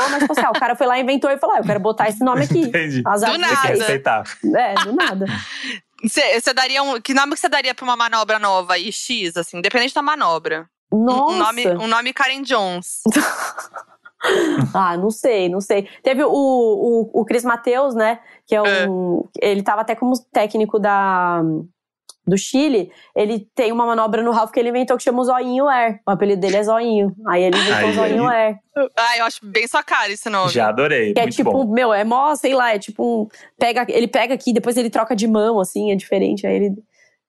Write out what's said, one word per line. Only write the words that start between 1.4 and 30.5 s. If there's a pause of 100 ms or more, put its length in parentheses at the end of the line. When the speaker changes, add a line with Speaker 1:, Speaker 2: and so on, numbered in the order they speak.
Speaker 1:
"Ah,
eu
quero
botar
esse
nome
aqui."
Speaker 2:
<laughs>
Entendi.
Speaker 1:
Azar
Speaker 3:
Do
Speaker 1:
dele.
Speaker 2:
Você
quer
Speaker 3:
nada.
Speaker 2:
aceitar. (300)
Speaker 1:
É, (100)
do
nada.
Speaker 3:
<laughs> (760)
Cê,
cê
daria
um,
que
nome
que
cê
daria
pra
uma
manobra
nova
aí,
X,
assim,
independente
da
manobra? (240)
Um,
um
Speaker 1:
Nossa.
Speaker 3:
nome,
um
nome
Karen
Jones.
Speaker 1:
<laughs> (1600)
Ah,
não
sei,
não
sei. (140)
Teve
o,
o,
o
Cris
Mateus,
né? (260)
Que
é
um, (160)
Speaker 3:
É.
Speaker 1:
ele
tava
até
como (180)
técnico
da, (840)
do
Chile. (240)
Ele
tem
uma
manobra
no
half
que
ele
inventou
que
chama
o
Zoinho
Air.
O
apelido
dele
é
Zoinho. (100)
Aí
ele
inventou
o
Speaker 2:
Aí,
Speaker 1:
Zoinho
Speaker 2:
aí.
Speaker 1:
Air. (400)
Speaker 3:
Ah,
eu
acho
bem
sua
cara
esse
nome.